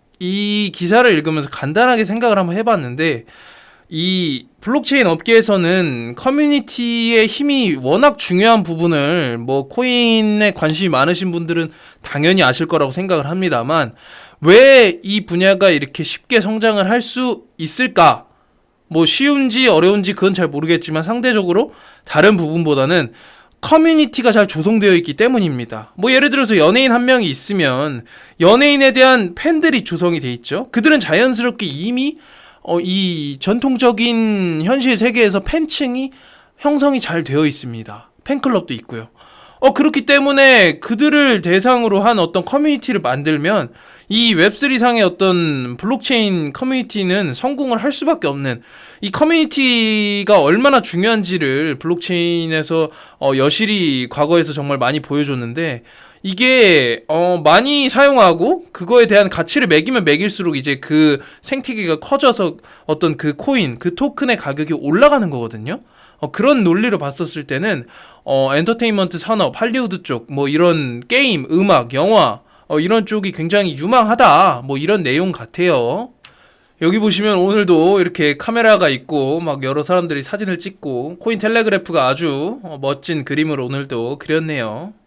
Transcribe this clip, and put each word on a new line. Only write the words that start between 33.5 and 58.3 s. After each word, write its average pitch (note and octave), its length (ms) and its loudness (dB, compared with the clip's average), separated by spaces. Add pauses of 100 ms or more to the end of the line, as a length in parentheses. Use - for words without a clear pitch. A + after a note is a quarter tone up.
현실 B3+ 320 0
세계에서 G#3+ 440 0
팬층이 C4+ 720 -4 (480)
형성이 C#4+ 400 0
잘 E3+ 240 -4
되어 C#3+ 240 0
있습니다. A2+ 640 -10 (120)
팬클럽도 B3+ 520 -2
있고요. A2+ 340 -12 (500)
어, C4+ 140 4
그렇기 D4 320 0
때문에 C4+ 720 4
그들을 C4+ 640 0
대상으로 G3+ 600 2
한 A3 180 2
어떤 F3 260 -2
커뮤니티를 C#4 560 -2
만들면 C#3+ 680 -2 (400)
이 A3 260 2
웹쓰리 G#3+ 420 2
상의 A#3 240 2
어떤 E3+ 760 0
블록체인 G3+ 760 -2
커뮤니티는 G3+ 800 -4
성공을 B3+ 480 -4
할 C#4 100 -2
수밖에 C#4+ 360 -2
없는, C#3 340 -4 (400)
이 G3+ 80 -6
커뮤니티가 A3 1300 0
얼마나 A3+ 420 4
중요한지를 E3+ 1000 -2
블록체인에서, E3 1120 -2 (280)
어, C#3 180 0
여실히 D3+ 720 0
과거에서 D3+ 460 0
정말 C#3+ 240 -4
많이 C3 220 -2
보여줬는데, C#3 800 -6 (420)
이게, F#3+ 840 2
어, E3+ 360 0
많이 C4 460 2
사용하고 C4 840 2